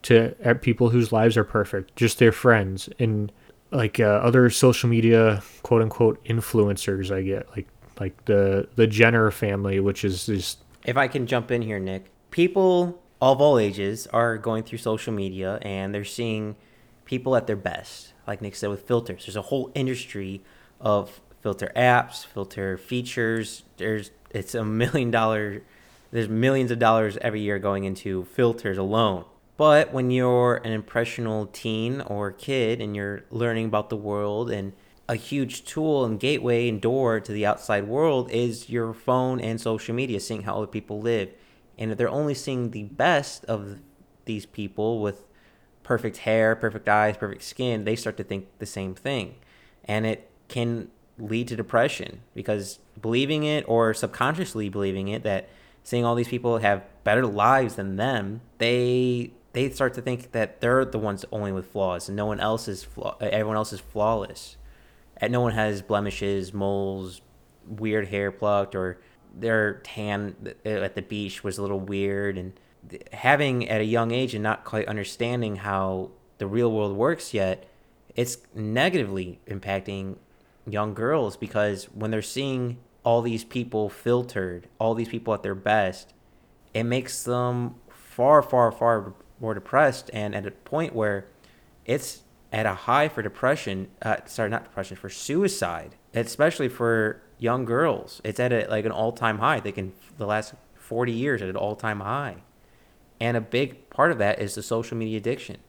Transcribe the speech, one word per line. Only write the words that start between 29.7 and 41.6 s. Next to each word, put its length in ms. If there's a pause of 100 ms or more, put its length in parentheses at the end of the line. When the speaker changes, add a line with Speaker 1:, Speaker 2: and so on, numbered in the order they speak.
Speaker 2:
when 180
you're 460
an 160
impressionable 720
teen 560
or 320
kid 480
and 120
you're 380
learning 360
about 220
the 60
world, 560
and 220 (340)
a 60
huge 520
tool 380
and 160
gateway 480
and 140
door 380
to 120
the 140
outside 420
world 440
is 400
your 200
phone 480
and 220
social 320
media, 260
seeing 220
how 160
other 80
people 340
live. 300 (480)